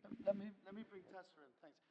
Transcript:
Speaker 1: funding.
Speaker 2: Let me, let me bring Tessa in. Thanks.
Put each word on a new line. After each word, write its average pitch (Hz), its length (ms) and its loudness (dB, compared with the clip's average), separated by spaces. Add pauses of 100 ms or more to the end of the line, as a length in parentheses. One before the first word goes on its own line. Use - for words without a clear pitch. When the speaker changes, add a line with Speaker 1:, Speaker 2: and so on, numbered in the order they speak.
Speaker 1:
funding. - 240 -2
Speaker 2:
Let 202 100 10
me, 202 140 0 (140)
let 190 100 -6
me 220 160 -2
bring 190 120 -6
Tessa 180 400 -10
in. 131 100 -18 (100)
Thanks. 151 140 -12 (140)